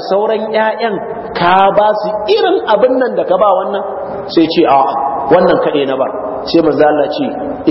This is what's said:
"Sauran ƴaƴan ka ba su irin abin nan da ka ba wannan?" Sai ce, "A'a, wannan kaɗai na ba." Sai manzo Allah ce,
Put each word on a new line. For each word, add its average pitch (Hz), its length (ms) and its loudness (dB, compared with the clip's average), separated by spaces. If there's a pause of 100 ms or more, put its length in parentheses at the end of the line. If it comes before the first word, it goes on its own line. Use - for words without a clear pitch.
(120)
"Sauran 214 400 -2
ƴaƴan 220 420 -2 (380)
ka 175 240 2 (200)
ba 208 200 4
su - 120 -4 (200)
irin 381 400 2
abin 254 320 4
nan 220 160 -2
da 170 80 0
ka 180 120 0
ba 208 200 2
wannan?" 196 260 -4 (460)
Sai 165 180 2
ce, 165 220 0
"A'a, 135 640 0
wannan 180 320 4
kaɗai 147 240 0
na 135 80 -2
ba." 127 100 0 (380)
Sai 165 160 2
manzo 151 240 2
Allah 147 240 2
ce, 135 180 -4 (440)